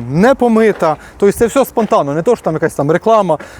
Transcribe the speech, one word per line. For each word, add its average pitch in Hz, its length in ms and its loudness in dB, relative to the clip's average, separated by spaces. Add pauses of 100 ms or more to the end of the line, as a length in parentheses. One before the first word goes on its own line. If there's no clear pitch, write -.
не 202 260 2
помита. 220 600 0 (220)
Тобто 202 200 0
це 233 100 0
все 262 180 0
спонтанно, 190 480 -2
не 160 80 -4
то, 226 140 0
що - 100 -8
там 165 80 -2
якась 156 200 -2
там 143 180 -2
реклама. 185 460 2 (220)